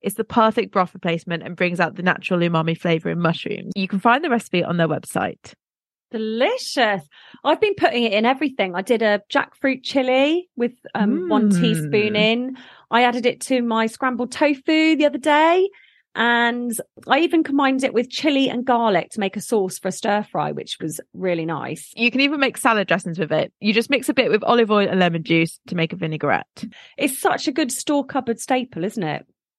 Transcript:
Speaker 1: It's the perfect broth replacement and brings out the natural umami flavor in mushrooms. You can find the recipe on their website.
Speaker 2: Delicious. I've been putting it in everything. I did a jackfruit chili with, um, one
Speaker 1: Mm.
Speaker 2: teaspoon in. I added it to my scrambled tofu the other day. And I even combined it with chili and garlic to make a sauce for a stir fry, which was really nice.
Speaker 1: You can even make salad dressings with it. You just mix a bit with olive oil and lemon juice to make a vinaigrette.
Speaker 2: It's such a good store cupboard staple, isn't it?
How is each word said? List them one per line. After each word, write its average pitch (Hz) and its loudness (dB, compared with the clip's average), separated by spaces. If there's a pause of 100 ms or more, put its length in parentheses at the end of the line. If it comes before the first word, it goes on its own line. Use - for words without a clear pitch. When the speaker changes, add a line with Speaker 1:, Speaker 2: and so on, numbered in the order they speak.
Speaker 1:
It's 202 -6
the 226 -4
perfect 220 2
broth 185 0
replacement 170 -4
and 175 -12
brings 175 -2
out 160 -2
the 175 -8
natural 180 0
umami 165 0
flavor 165 -2
in 165 -4
mushrooms. - -2
You 190 -2
can 196 -4
find 247 4
the 311 -2
recipe 185 0
on 175 -2
their 165 4
website. - -6 (560)
Speaker 2:
Delicious. 226 0 (400)
I've 294 2
been 403 2
putting 240 0
it 214 0
in 214 2
everything. 262 0
I 185 -4
did 226 0
a 208 2 (100)
jackfruit 269 -2
chili 277 0
with, 240 -2 (220)
um, 269 0
one 208 2
Speaker 1:
Mm. 175 2
Speaker 2:
teaspoon 208 0
in. 233 0 (320)
I 233 4
added 240 2
it - 0
to 262 0
my 226 0
scrambled 247 -4
tofu 311 2
the 294 4
other 294 0
day. 330 4 (440)
And 240 0 (340)
I 262 4
even 330 2
combined 269 0
it - -4
with 247 -2
chili 269 0
and 247 -4
garlic 233 2
to 214 -8
make 196 -4
a - -8
sauce 190 -2
for - -6
a 180 -4
stir 208 -2
fry, 151 -4
which - -10
was 156 -8 (140)
really 175 -4
nice. 156 -8
Speaker 1:
You 233 0
can 254 -2
even 285 0
make 262 0
salad 214 0
dressings 175 -2
with 160 -4
it. 151 -2
You 208 0
just 226 0
mix 269 0
a 285 0
bit 226 2
with 208 2
olive 233 4
oil 208 2
and 185 2
lemon 170 2
juice 165 0
to - -6
make 165 -2
a - -8
vinaigrette. 156 -4 (320)
Speaker 2:
It's 285 -2
such - -2
a 320 -2
good 285 -2
store 285 -2
cupboard 247 -6
staple, 254 -4
isn't 214 -6
it? 151 -6 (340)